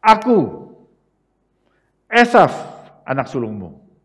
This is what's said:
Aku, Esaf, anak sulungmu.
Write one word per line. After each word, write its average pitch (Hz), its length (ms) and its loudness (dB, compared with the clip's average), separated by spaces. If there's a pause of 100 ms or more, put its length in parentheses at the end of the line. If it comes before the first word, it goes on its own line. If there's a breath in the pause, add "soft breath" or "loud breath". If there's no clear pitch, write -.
Aku, 214 680 0 (1400)
Esaf, 233 440 4 (520)
anak 139 240 -6
sulungmu. 107 480 -10 (280)